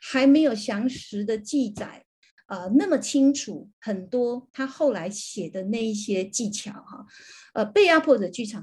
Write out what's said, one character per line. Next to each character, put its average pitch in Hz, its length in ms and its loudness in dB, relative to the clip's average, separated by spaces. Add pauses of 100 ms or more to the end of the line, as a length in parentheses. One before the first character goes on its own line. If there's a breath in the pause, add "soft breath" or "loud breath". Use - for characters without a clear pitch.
还 269 240 2
没 285 160 8
有 285 100 4
详 214 360 -2
实 208 360 -8
的 220 140 -2
记 226 320 -2
载， - 340 -12 (440 soft breath)
呃， 185 280 -8
那 381 120 4
么 302 100 2
清 277 340 4
楚 - 380 -8 (100)
很 190 280 -6
多 247 440 -4
他 269 140 -6
后 269 240 0
来 180 180 -4
写 202 400 -10
的 190 180 -8
那 226 200 -2
一 220 80 -2
些 196 300 -2
技 208 260 -6
巧 208 220 -10
哈。 - 340 -20 (480 loud breath)
呃， 214 160 0
《被 403 160 6
压 320 140 6
迫 302 180 6
者 190 100 -2
剧 233 160 -8
场》 208 180 -10